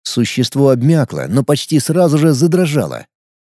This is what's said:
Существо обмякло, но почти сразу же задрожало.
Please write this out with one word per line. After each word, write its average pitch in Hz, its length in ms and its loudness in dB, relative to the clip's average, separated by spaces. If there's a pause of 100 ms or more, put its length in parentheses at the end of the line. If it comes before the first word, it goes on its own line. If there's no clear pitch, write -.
Существо 127 680 0
обмякло, 127 580 0
но 123 160 0
почти 151 360 -2
сразу 160 380 0
же 156 160 2
задрожало. 147 720 -2 (420)